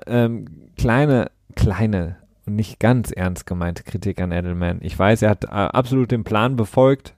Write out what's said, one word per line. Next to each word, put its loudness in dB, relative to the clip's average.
ähm, 0
kleine, 2
kleine 0
und -4
nicht -4
ganz 2
ernst -4
gemeinte -4
Kritik -6
an -2
Edelman. -2
Ich -8
weiß, 4
er 6
hat, -2
äh, -4
absolut 0
den -2
Plan 0
befolgt. 2